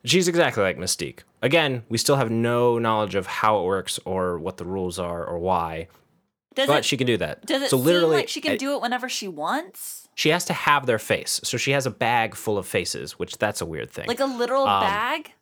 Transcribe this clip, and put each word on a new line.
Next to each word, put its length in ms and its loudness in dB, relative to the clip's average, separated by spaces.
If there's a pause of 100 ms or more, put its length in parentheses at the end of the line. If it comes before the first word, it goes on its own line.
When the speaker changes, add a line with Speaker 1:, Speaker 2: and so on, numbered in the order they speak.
Speaker 1:
She's 240 4
exactly 340 2
like 160 2
Mystique. 420 -4 (220)
Again, 460 2
we 100 -2
still 160 4
have 160 2
no 480 2
knowledge 380 0
of 100 0
how 320 2
it 60 0
works 400 -2
or 340 -2
what 200 -6
the 60 -10
rules 360 -4
are 240 -4
or 160 -6
why, 480 0 (680)
Speaker 2:
Does 140 0
Speaker 1:
but 120 6
Speaker 2:
it, 40 -6
Speaker 1:
she 120 0
can 100 0
do 100 4
that. 300 -4
Speaker 2:
does 160 0
it 80 -2
Speaker 1:
So 80 4
Speaker 2:
seem 80 2
Speaker 1:
literally, 320 4
Speaker 2:
like 100 -2
she 120 -8
can 120 -2
Speaker 1:
it 80 -2
Speaker 2:
do 140 -2
it 60 -4
whenever 280 -4
she 200 -6
wants? 880 -6
Speaker 1:
She 140 2
has 160 2
to 80 -4
have 340 2
their 140 2
face. 420 -2
So 140 -4
she 160 0
has 140 0
a 40 0
bag 460 2
full 220 -2
of 80 -4
faces, 520 -4
which 200 -8
that's 220 0
a 60 -4
weird 240 -8
thing. 160 -10
Speaker 2:
Like 140 -4
a 60 2
literal 400 -2
Speaker 1:
Um, 180 4
Speaker 2:
bag? 580 -4